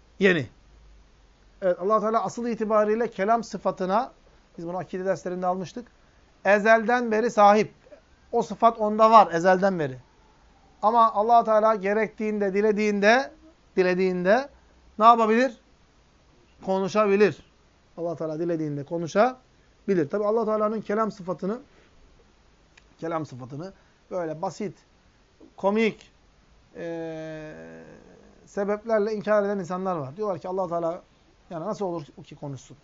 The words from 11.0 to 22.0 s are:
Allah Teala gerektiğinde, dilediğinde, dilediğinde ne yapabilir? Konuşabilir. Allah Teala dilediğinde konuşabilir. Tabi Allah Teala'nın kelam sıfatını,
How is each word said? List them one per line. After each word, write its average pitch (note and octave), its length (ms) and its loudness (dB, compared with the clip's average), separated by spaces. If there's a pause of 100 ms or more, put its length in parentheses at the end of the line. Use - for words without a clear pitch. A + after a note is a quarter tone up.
Allah A3+ 320 4
Teala A3 300 4
gerektiğinde, G#3 800 -2
dilediğinde, G#3+ 760 2 (460)
dilediğinde F#3 720 2 (500)
ne G#3+ 60 2
yapabilir? A3+ 560 4 (1040)
Konuşabilir. G3 880 0 (440)
Allah E3+ 200 -6
Teala D#3 220 -6
dilediğinde D#3 460 -4
konuşabilir. F3 1300 -4
Tabi G#3 140 -4
Allah A3 200 -2
Teala'nın G#3+ 360 -2
kelam G#3 320 -4
sıfatını, F#3 480 -8 (1400)